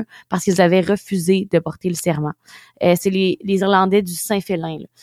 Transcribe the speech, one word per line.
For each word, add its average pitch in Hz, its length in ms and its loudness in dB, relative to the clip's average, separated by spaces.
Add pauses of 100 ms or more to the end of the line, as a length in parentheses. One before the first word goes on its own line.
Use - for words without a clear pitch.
(300)
parce 180 160 -4
qu'ils 185 160 2
avaient 180 200 4
refusé 190 720 -2
de 165 80 4
porter 165 300 -6
le 170 60 -4
serment. 151 380 -4 (480)
Euh, 175 160 4
c'est 190 140 -2
les, 185 320 0
les 196 160 0
Irlandais 190 420 2
du 175 140 -4
Saint-Félin, 165 640 -4
là. - 60 -14 (180)